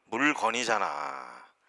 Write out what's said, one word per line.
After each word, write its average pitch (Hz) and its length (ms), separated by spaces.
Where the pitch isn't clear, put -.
물건이잖아. 101 1400